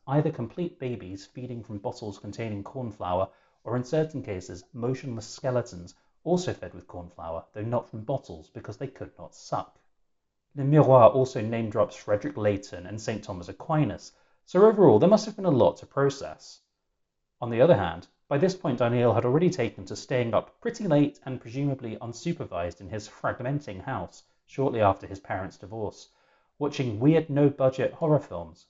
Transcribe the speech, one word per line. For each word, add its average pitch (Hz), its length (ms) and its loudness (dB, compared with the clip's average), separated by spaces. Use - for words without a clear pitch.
either 143 240 0
complete - 480 -8
babies 98 480 -10
feeding 123 380 -12
from 104 140 -12
bottles 101 420 -10
containing 104 420 -8
corn 120 300 -10
flour, 90 360 -2
or 117 120 -4
in 123 60 -2
certain 156 400 -2
cases, 90 400 -10
motionless 123 540 -6
skeletons 110 720 -6
also 175 300 -2
fed 90 200 -14
with 87 140 -18
corn 87 240 -16
flour, 82 420 -10
though 107 100 -10
not 117 280 -4
from 107 140 -12
bottles 92 460 -10
because - 260 -14
they 139 100 -10
could 87 320 -14
not 82 160 -20
suck. - 460 -10
Le 143 80 -6
Miroir 131 500 8
also 131 280 0
name 113 300 -4
drops 104 260 0
Frederick 123 400 -4
Layton 98 500 -2
and 107 140 -10
Saint 107 240 -6
Thomas 92 240 -12
Aquinas, 113 640 -2
so 185 180 6
overall 196 360 8
there 180 100 6
must 214 160 6
have 220 80 -10
been 196 100 -6
a 180 60 2
lot 120 280 4
to - 80 -20
process. 139 760 -4
On 120 100 -6
the 117 120 4
other 165 140 8
hand, 87 300 -4
by 143 100 0
this 180 160 2
point 147 240 -4
Daniel 120 360 2
had 117 100 2
already 156 260 2
taken 110 360 -4
to 107 100 -10
staying 120 380 -2
up - 260 -2
pretty 226 260 -6
late 147 380 2
and 127 160 -8
presumably 120 560 -6
unsupervised 113 840 -8
in 98 80 -16
his 107 200 -10
fragmenting 117 760 -6
house 98 400 -10
shortly 123 340 -2
after 98 260 4
his 98 140 -14
parents' 95 360 -8
divorce, 104 520 -10
watching 135 400 -4
weird 156 320 4
no-budget 139 640 2
horror 151 240 2
films 85 520 -12